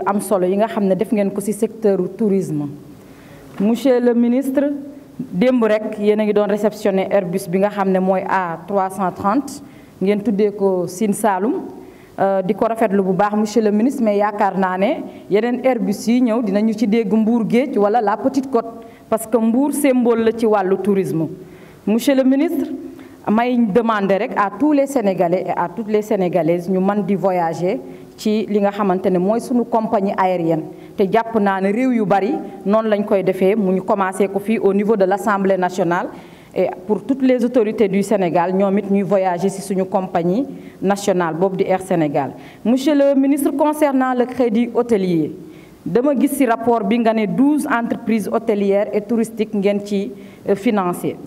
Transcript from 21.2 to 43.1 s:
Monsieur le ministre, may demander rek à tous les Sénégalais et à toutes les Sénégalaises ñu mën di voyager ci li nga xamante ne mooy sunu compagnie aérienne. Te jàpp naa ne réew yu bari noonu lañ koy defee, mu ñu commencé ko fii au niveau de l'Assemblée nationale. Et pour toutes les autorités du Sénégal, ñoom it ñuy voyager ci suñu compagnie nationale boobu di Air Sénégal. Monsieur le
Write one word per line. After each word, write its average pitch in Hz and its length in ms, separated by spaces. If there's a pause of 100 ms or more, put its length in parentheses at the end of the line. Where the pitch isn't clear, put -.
Monsieur 233 300
le 262 80
ministre, 277 480 (580)
may 240 260
demander 214 640
rek 247 180
à 202 220
tous 294 140
les 277 160
Sénégalais 190 580
et 170 60
à 170 180
toutes 208 200
les 214 120
Sénégalaises 180 680
ñu 190 120
mën 196 260
di 196 80
voyager 175 680 (380)
ci 214 320
li 208 120
nga 202 100
xamante 196 400
ne 180 80
mooy 208 200
sunu 240 260
compagnie 214 520
aérienne. 170 460 (340)
Te 214 60
jàpp 226 360
naa 196 220
ne 196 100
réew 254 200
yu 226 120
bari 196 300 (320)
noonu 220 240
lañ 202 160
koy 202 160
defee, 185 340
mu 190 180
ñu 185 100
commencé 196 440
ko 196 120
fii 220 180
au 196 160
niveau 208 240
de 196 80
l'Assemblée 196 500
nationale. 180 520 (480)
Et 185 140 (180)
pour 208 160
toutes 269 180
les 254 240
autorités 220 420
du 190 140
Sénégal, 180 540
ñoom 196 240
it 196 100
ñuy 196 140
voyager 185 460
ci 190 120
suñu 185 240
compagnie 185 640 (340)
nationale 180 540
boobu 185 220
di 190 80
Air 185 160
Sénégal. 151 500 (340)
Monsieur 262 300
le 277 180